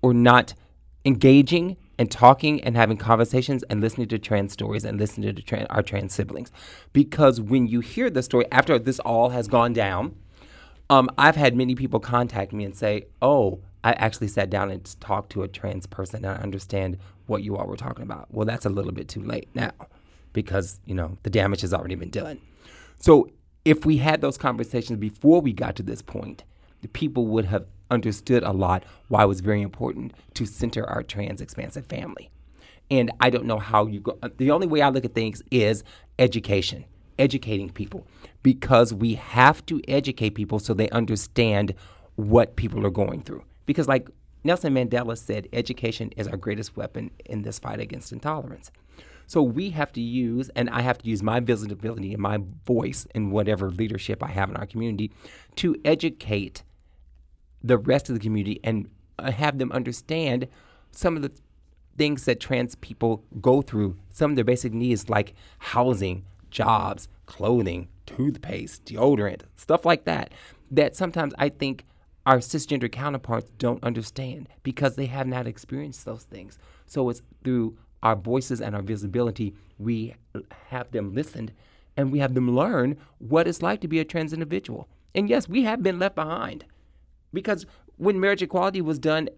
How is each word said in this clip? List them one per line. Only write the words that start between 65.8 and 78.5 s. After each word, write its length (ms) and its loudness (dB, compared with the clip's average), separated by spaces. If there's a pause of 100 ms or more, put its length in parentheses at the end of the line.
jobs, 580 0 (180)
clothing, 600 -2 (200)
toothpaste, 800 -6
deodorant, 560 0 (120)
stuff 320 0
like 180 2
that, 280 -4 (380)
that 260 2
sometimes 420 -4
I 100 0
think 360 -6 (400)
our 140 6
cisgender 520 -4
counterparts 680 -6
don't 240 -2
understand 640 -8 (140)
because 340 -2
they 100 -4
have 200 -6
not 200 -4
experienced 580 -12
those 200 -12
things. 340 -20 (280)
So 220 -2
it's 140 -6 (220)
through 320 -2 (260)
our 140 4
voices 440 -4